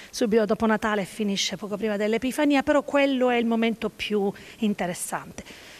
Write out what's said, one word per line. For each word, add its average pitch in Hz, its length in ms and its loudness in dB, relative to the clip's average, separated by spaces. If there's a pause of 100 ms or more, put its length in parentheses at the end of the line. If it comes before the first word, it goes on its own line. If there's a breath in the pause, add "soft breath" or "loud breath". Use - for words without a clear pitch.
(100 loud breath)
subito 226 340 2
dopo 220 220 0
Natale 214 360 2
e - 20 -6
finisce 196 520 -4
poco 202 200 -8
prima 208 200 -2
dell'Epifania, 254 680 2
però 294 200 2
quello 277 480 2
è 247 60 2
il 240 100 2
momento 226 420 0
più 202 420 -2 (280 loud breath)
interessante. 175 840 -4 (380 loud breath)